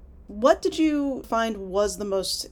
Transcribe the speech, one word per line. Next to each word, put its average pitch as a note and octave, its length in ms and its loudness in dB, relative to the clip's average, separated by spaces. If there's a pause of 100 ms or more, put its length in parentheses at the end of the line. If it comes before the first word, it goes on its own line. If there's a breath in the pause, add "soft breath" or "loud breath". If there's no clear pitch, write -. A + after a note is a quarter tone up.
(260)
what G#3+ 340 2
did - 200 -2
you D4 480 0
find A3 420 -2
was F#3+ 300 0
the G#3 60 -6
most F#3+ 460 -2